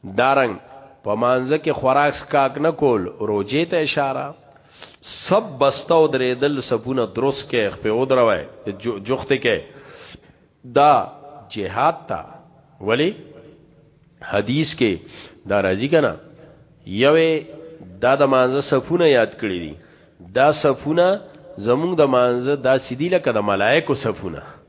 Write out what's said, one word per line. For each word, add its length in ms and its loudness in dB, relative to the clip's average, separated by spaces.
دارنګ 520 0
په 120 -4
مانځه 480 0
کې 80 -2
خوراک 440 0
سکاک 420 -2
نه 140 0
کول، 360 0
روجې 520 -2
ته 60 -2
اشاره. 580 -4
سب 140 2
بسته 360 2
او 120 6
درېدل، 540 0
سپونه 440 -2
درست 440 -4
کې، 240 0
خپې 140 -6
ودروي، 560 2
جو-، 320 -6
جوختې 440 -2
کې. 140 0
دا 420 4
جهاد 460 -2
ته. 180 -8
ولی؟ 300 0
حدیث 540 -2
کې 220 2
دا 120 2
راځي 300 0
کنه. 240 2
یوې 580 2
دا 140 4
د 80 2
مانځه 460 2
صفونه 380 0
یاد 320 4
کړی 260 -4
دي. 100 -12
دا 180 4
صفونه 680 0
زمونږ 380 0
د 60 4
مانځه 540 2
دا 220 2
سیدی 320 -4
لکه 220 0
د 60 0
ملائکو 560 2
صفونه. 480 -6